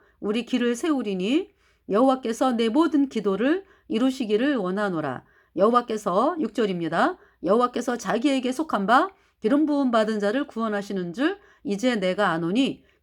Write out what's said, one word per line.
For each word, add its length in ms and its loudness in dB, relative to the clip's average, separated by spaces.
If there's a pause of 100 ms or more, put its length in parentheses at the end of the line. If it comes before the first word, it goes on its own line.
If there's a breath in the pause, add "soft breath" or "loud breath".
(220 soft breath)
우리 240 -2
길을 300 0
세우리니 760 -2 (380 soft breath)
여호와께서 640 2
내 160 0
모든 400 2
기도를 560 0 (240 soft breath)
이루시기를 640 0
원하노라. 680 -4 (320 soft breath)
여호와께서, 800 2
육 140 -4
절입니다. 640 0 (260 soft breath)
여호와께서 540 0
자기에게 560 -2
속한 320 -4
바 240 4 (320 soft breath)
기름 240 2
부음 260 0
받은 300 0
자를 260 0
구원하시는 640 -6
줄 260 -2 (280 soft breath)
이제 320 0
내가 320 0
아노니 540 0 (200 soft breath)